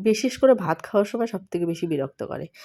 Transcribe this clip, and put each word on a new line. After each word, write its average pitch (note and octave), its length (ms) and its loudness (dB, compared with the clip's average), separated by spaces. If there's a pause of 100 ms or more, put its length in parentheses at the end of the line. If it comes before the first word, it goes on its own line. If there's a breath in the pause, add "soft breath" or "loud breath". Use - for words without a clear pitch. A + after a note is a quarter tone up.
বিশেষ G#3+ 380 0
করে C4 160 8
ভাত E3+ 280 -2
খাওয়ার G#3 260 0
সময় A#3 200 -4
সব G3 180 -10
থেকে F3 200 -4
বেশি E3+ 200 -4
বিরক্ত C#3 380 -4
করে। - 220 -8 (180 loud breath)